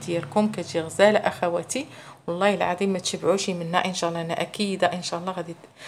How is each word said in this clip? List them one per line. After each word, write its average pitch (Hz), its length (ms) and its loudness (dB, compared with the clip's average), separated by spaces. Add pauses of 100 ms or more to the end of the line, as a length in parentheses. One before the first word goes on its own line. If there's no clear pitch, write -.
ديالكم. 190 460 0
كتجي 170 300 -4
غزالة 202 380 6
أخواتي، 175 680 -2 (420)
والله 190 260 2
العظيم 180 360 0
ما 185 100 0
تشبعوش 180 500 0
منها 175 360 0
إن 185 80 -2
شاء 170 160 -2
الله. 165 120 -2
أنا 165 200 -2
أكيدة 185 520 0
إن 180 100 -6
شاء 170 160 -4
الله 185 120 -6
غادي، 170 240 -8 (320)